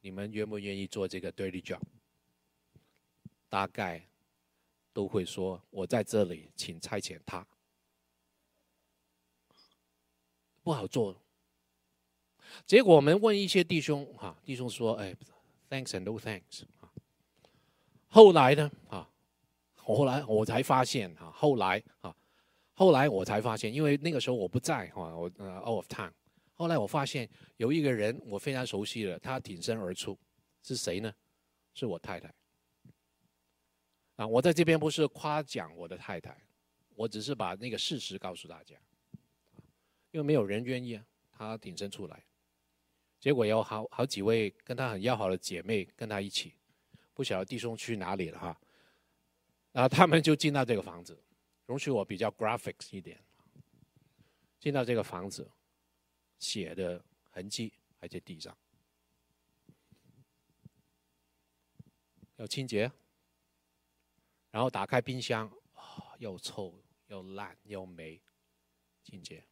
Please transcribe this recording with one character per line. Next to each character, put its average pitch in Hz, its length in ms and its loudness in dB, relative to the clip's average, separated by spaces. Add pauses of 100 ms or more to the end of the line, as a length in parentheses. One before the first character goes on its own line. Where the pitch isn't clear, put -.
你 98 80 -16
们 101 240 -10
愿 107 160 -4
不 107 80 -8
愿 101 220 -6
意 98 80 -6
做 95 220 -4
这 95 100 -8
个 90 140 -8
dirty 92 280 -6
job？ 85 200 -10 (1700)
大 98 180 -2
概 87 400 -8 (880)
都 101 160 -4
会 95 160 -2
说 92 360 -6 (100)
，“我 98 160 -6
在 113 180 0
这 107 200 2
里， 82 300 -8
请 85 260 -12
差 104 200 -6
遣 87 260 -12
他。” 95 180 -10 (3250)
不 165 100 0
好 113 120 -2
做。 98 320 -2 (1500)
结 233 160 10
果 185 140 12
我 143 40 12
们 156 200 6
问 208 180 4
一 196 80 0
些 180 160 4
弟 165 180 2
兄， 143 240 -2 (120)
哈， 90 280 -12
弟 135 120 -8
兄 123 120 -6
说 110 320 0
，“哎， 95 140 -8 (560)
thanks 131 200 -6
and 95 100 -6
no 104 180 -6
thanks。” - 460 -12 (1400)
后 214 240 12
来 139 240 8
呢， 147 120 0 (200)
啊， 90 200 -10 (680)
后 123 300 2
来 135 180 -2
我 110 200 2
才 113 160 0
发 131 240 4
现， 110 320 -4
啊， 82 140 -18
后 147 240 4
来， 101 260 2 (200)
啊， 87 160 -14 (560)
后 190 180 8
来 143 180 8
我 95 160 0
才 104 160 0
发 110 160 -2
现， 107 160 -4
因 143 80 -4
为 147 180 4
那 156 120 -2
个 139 100 -2
时 - 80 -4
候 127 60 0
我 98 140 -2
不 123 100 -2
在， 117 300 -2
哈， 82 280 -10
我， 85 220 -6
呃， 95 220 -14
out 110 160 -4
of 87 100 -6
town。 90 240 -10 (440)
后 170 120 -4
来 165 100 2
我 110 80 2
发 143 220 -2
现 123 240 -8 (280)
有 117 140 0
一 165 80 2
个 143 120 2
人 113 320 0
我 104 120 -8
非 135 160 -6
常 127 140 -4
熟 104 180 -6
悉 110 200 -6
了， 87 160 -4
他 131 180 -6
挺 87 240 -12
身 113 160 -4
而 92 160 -6
出， - 240 -10 (460)
是 131 100 -6
谁 92 240 -4
呢？ 107 160 -8 (600)
是 131 120 -6
我 90 100 -4
太 87 220 -10
太。 - 160 -18 (1800)
啊， 107 100 -6
我 113 140 4
在 175 100 6
这 165 140 4
边 160 160 4
不 151 100 0
是 151 180 2
夸 151 340 -4
奖 98 340 -10
我 85 100 -12
的 87 120 -12
太 95 200 -10
太， - 240 -16 (520)
我 110 120 -6
只 107 140 -8
是 131 140 -6
把 95 220 -4
那 117 120 -12
个 110 80 -6
事 139 240 -4
实 95 180 -10
告 92 160 -10
诉 80 140 -18
大 78 160 -20
家， 78 100 -20 (1400)
因 165 80 -8
为 151 40 -4
没 147 100 2
有 131 100 4
人 104 220 -2
愿 127 180 -4
意 120 120 -8
啊， 107 120 -16 (240)
她 110 280 -10
挺 90 180 -14
身 101 140 -8
出 98 160 -12
来。 - 180 -18 (960)
结 139 140 2
果 120 100 2
有 110 180 2
好， 110 280 -6
好 127 160 -2
几 98 160 -6
位 110 260 2 (160)
跟 123 100 -10
她 127 140 -4
很 98 140 -6
要 123 120 2
好 104 140 -2
的 92 80 0
姐 90 240 -8
妹 98 240 -2 (100)
跟 113 140 -10
她 104 100 -4
一 98 120 -6
起， - 240 -8 (580)
不 - 100 -10
晓 98 180 -2
得 95 40 -4
弟 117 140 -10
兄 113 180 -8
去 117 180 -6
哪 95 220 -4
里 92 140 -4
了 - 80 -16
哈。 85 200 -10 (1120)
然 127 120 4
后 131 60 6
他 180 160 8
们 160 160 6
就 156 120 6
进 151 160 2
到 139 140 2
这 117 100 0
个 101 60 0
房 87 240 -14
子， 85 180 -20 (440)
容 131 120 -6
许 143 120 -6
我 110 120 0
比 95 140 -8
较 104 140 -2
graphics - 640 -6
一 92 60 -12
点， 85 200 -20 (1400)
进 147 140 -4
到 139 100 0
这 120 120 0
个 110 80 0
房 92 260 -8
子， - 180 -14 (920)
血 85 360 -8
的 87 300 -6 (260)
痕 95 200 -12
迹 113 200 -6 (300)
还 87 80 -16
在 92 120 -12
地 82 200 -16
上， 92 160 -16 (3750)
要 107 100 -14
清 131 200 -6
洁。 113 240 0 (1600)
然 107 100 -2
后 127 80 0
打 98 160 -4
开 123 160 0
冰 127 180 -8
箱， 113 260 -4 (280)
啊， - 440 -20
又 98 200 -14
臭 92 340 -12 (360)
又 98 140 -16 (120)
烂 95 200 -14 (100)
又 98 200 -12
霉， 82 340 -18 (840)
清 104 180 -20
洁。 - 300 -20